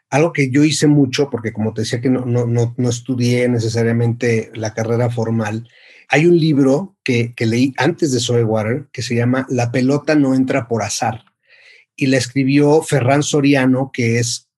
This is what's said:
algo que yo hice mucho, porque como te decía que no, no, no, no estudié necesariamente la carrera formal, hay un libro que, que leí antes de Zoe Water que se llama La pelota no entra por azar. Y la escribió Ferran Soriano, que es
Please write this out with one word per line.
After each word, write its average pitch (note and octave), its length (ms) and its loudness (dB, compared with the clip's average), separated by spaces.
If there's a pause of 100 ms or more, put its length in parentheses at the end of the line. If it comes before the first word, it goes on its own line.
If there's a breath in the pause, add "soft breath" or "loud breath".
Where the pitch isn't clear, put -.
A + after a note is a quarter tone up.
algo D#3 220 2
que C#3 200 -2
yo C#3+ 120 4
hice D#3 220 0
mucho, C#3+ 460 2
porque A2 220 -6
como A2 200 -4
te A2+ 80 -6
decía A2+ 180 -4
que B2+ 100 -2
no, B2+ 160 0
no, A#2+ 200 0
no, A#2+ 320 0
no B2 120 0
estudié A#2+ 600 0
necesariamente A#2 1040 0
la A2 220 -8
carrera A#2 340 0
formal, A2+ 580 -4 (420 soft breath)
hay D3+ 180 4
un F3 120 6
libro C#3+ 640 2
que, A#2 300 -2
que A#2 140 -4
leí B2 300 0
antes D#3 340 0
de B2 80 0
Zoe A#2+ 240 0
Water A2 480 -2
que - 100 -12
se A#2 140 -4
llama B2 340 0
La A#2+ 220 -2
pelota C3+ 420 0
no C3+ 220 2
entra C3 320 -2
por A2+ 160 -2
azar. A2+ 400 -6 (720 soft breath)
Y C#3 120 -2
la C3 100 2
escribió C#3+ 680 2
Ferran C#3 400 0
Soriano, C3+ 680 2
que A#2 280 0
es - 380 -6